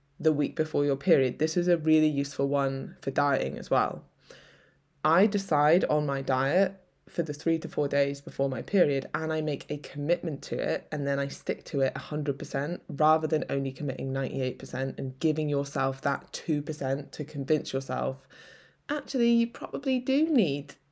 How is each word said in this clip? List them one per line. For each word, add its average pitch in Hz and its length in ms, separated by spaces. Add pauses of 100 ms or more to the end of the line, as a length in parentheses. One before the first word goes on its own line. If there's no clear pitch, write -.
(200)
the 156 140
week 143 220
before 156 300
your 139 100
period, 135 440
this 160 180
is 175 100
a 175 100
really 156 300
useful 139 400
one 135 540
for - 80
dieting 139 480
as - 140
well. 127 320 (1000)
I 170 220
decide 180 600
on 147 200
my 139 160
diet 135 580 (280)
for - 140
the 151 120
three 165 260
to 156 80
four 147 200
days 143 320
before 139 300
my 131 140
period, 147 500
and 160 180
I 156 80
make 151 300
a 151 80
commitment 147 680
to - 120
it, 123 360
and 147 140
then 139 140
I 139 80
stick - 380
to 139 160
it 131 140
a - 40
hundred 143 400
percent, 151 500
rather 156 380
than 151 200
only 139 240
committing 135 400
ninety-eight 135 460
percent 131 400
and 135 220
giving 156 280
yourself 139 540
that - 320
two 147 300
percent 139 480
to - 120
convince 143 480
yourself, 131 560 (600)
"Actually, 277 400
you 233 160
probably 262 540
do 269 280
need 156 460 (180)